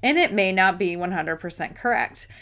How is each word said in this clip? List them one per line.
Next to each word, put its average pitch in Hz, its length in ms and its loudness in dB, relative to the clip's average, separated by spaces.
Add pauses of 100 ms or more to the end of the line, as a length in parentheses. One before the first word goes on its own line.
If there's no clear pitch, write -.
and 294 140 4
it 349 140 2
may 190 200 2
not 190 260 4
be 180 160 0
one 180 160 -4
hundred 160 280 -4
percent - 360 -8
correct. - 540 -2 (140)